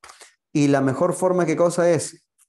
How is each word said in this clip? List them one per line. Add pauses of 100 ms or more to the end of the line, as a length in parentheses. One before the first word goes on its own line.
(520)
Y
la
mejor
forma,
¿qué
cosa
es? (240)